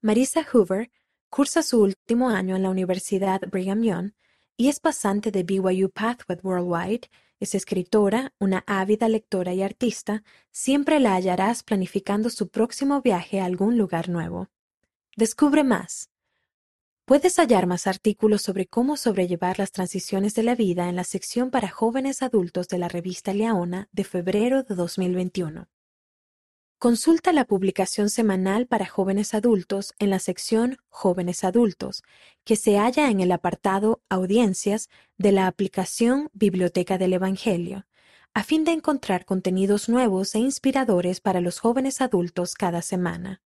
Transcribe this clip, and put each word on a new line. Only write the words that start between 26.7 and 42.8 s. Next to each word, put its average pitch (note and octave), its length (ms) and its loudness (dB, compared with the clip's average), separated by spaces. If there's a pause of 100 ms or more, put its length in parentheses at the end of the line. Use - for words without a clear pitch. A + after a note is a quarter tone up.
Consulta D#4+ 560 2
la C#4 100 4
publicación G3 680 0
semanal G3+ 560 0
para G#3 200 -2
jóvenes G3 480 -2
adultos G3+ 680 0
en G3+ 120 2
la F#3+ 80 0
sección A3+ 580 -2 (100)
Jóvenes F3+ 560 -2
Adultos, G3+ 600 0 (420)
que A3 100 2
se G3+ 220 2
halla B3+ 320 2
en G3+ 100 2
el F3+ 140 2
apartado G3 720 0
Audiencias G3 800 0 (300)
de G3+ 160 4
la F#3+ 140 4
aplicación A#3 840 -2
Biblioteca F#3 640 0
del F#3 140 2
Evangelio, F#3+ 760 -2 (480)
a G3+ 100 -2
fin D#4 200 2
de E4 80 2
encontrar C#4+ 540 -2
contenidos F#3+ 640 0
nuevos G#3+ 460 0
e G#3+ 40 0
inspiradores A#3 800 0
para F3+ 220 0
los F3 180 -4
jóvenes C4 400 0
adultos F3+ 540 -2
cada E3+ 280 -4